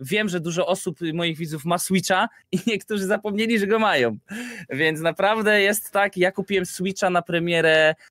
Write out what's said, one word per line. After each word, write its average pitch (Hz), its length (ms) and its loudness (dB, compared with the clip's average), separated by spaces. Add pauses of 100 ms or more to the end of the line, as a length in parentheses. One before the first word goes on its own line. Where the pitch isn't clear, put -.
wiem, 196 280 -2
że 175 120 -4
dużo 170 260 -2
osób, 185 360 -4
y, 165 100 -4
moich 165 260 -2
widzów 156 260 -8
ma 175 140 0
Switcha 190 500 0 (240)
i 185 60 0
<laughs> - 80 -4
niektórzy 202 400 -2
zapomnieli, 214 520 0
że 202 80 0
go 220 120 2
mają. 143 380 2 (540)
Więc 156 300 0
naprawdę 202 600 2
jest 208 280 0
tak, 196 260 0
ja 180 160 2
kupiłem 190 340 -2
Switcha 190 440 -2
na 175 120 2
premierę, 160 720 2 (160)